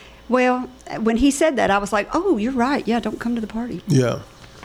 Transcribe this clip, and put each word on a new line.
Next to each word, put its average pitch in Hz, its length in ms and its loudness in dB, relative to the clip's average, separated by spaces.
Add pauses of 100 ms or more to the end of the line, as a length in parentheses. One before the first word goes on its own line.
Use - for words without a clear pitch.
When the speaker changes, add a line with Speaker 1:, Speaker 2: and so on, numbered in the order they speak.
(280)
Speaker 1:
Well, 254 420 0 (300)
when 226 180 2
he 277 120 6
said 311 260 2
that, 196 140 2
I 202 80 4
was 202 140 -4
like, 208 220 0
"Oh, 339 240 2
you're 233 140 -2
right. 254 340 0
Yeah, 233 140 0
don't 226 200 -6
come 240 140 -4
to 233 60 -4
the 214 60 -6
party." 220 420 -8
Speaker 2:
Yeah. 127 320 2 (440)